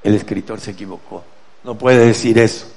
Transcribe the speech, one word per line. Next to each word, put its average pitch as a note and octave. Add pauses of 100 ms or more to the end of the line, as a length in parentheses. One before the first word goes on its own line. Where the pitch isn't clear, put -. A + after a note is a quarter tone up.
el G#2
escritor G2+
se G#2
equivocó, F#2+ (400)
no B2
puede B2
decir A2+
eso. - (100)